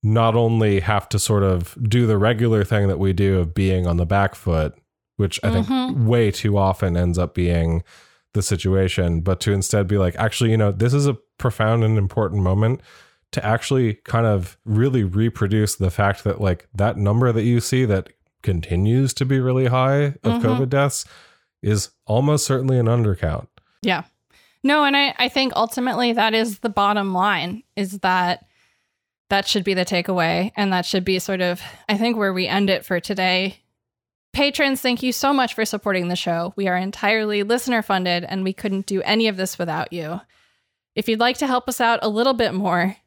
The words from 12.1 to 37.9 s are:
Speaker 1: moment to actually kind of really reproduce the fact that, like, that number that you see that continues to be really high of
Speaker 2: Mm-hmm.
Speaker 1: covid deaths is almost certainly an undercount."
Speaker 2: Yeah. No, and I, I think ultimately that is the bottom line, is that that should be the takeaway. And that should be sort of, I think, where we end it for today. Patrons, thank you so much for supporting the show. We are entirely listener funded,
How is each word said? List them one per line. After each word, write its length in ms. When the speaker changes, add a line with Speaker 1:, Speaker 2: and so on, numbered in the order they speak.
Speaker 1:
moment 400
to 120
actually 500
kind 220
of 400
really 380
reproduce 720
the 140
fact 340
that, 160
like, 340
that 240
number 340
that 120
you 160
see 260
that 240
continues 720
to 100
be 160
really 280
high 340
of 120
Speaker 2:
Mm-hmm. 120
Speaker 1:
covid 220
deaths 380
is 280
almost 380
certainly 340
an 80
undercount." 600
Speaker 2:
Yeah. 220
No, 220
and 120
I, 220
I 120
think 260
ultimately 560
that 220
is 240
the 100
bottom 460
line, 480
is 260
that 440
that 180
should 160
be 100
the 120
takeaway. 680
And 160
that 120
should 200
be 140
sort 220
of, 200
I 80
think, 200
where 160
we 140
end 240
it 140
for 160
today. 560
Patrons, 460
thank 220
you 100
so 200
much 220
for 100
supporting 440
the 80
show. 400
We 120
are 80
entirely 680
listener 400
funded, 420